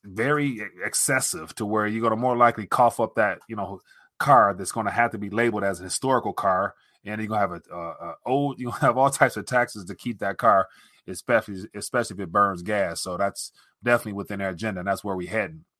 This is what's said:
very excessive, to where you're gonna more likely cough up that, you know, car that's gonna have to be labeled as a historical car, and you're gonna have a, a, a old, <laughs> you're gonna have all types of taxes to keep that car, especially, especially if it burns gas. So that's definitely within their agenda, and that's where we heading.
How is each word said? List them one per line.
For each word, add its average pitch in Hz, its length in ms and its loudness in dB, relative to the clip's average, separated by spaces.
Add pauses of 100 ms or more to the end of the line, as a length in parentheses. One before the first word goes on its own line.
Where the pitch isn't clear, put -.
very 123 560 -2 (240)
excessive, 117 680 -2
to 110 100 -4
where 107 200 0
you're 110 160 -2
gonna 113 140 2
more 123 220 0
likely 117 280 4
cough 120 360 4
up 110 140 -2
that, 101 240 0 (100)
you 110 80 -8
know, 95 240 -8 (380)
car 117 340 6
that's 92 180 -6
gonna 107 180 -2
have 113 220 2
to 110 60 -8
be 101 120 -8
labeled 107 360 2
as 92 160 -2
a - 20 -14
historical 113 480 0
car, 95 440 0 (280)
and 107 160 -8
you're 110 80 -6
gonna 107 140 0
have 95 100 0
a, 85 180 -10
a, 87 100 -10
a 82 360 -10 (100)
old, 139 340 0
<laughs> - 0 -
you're 120 120 -6
gonna - 140 -2
have 120 120 4
all 135 120 6
types 139 260 2
of 101 100 -6
taxes 123 380 -2
to 90 120 -10
keep 110 240 -8
that 98 180 -4
car, 101 320 4 (380)
especially, 101 580 -2 (100)
especially 110 400 -4
if 98 60 -8
it 85 100 -8
burns 98 300 2
gas. 92 400 -2
So 90 160 -6
that's 98 340 -4 (320)
definitely 113 300 2
within 98 260 -6
their 98 120 -2
agenda, 95 280 -4
and 90 80 -4
that's 98 160 0
where 98 140 -2
we 90 80 -4
heading. 85 400 -4 (140)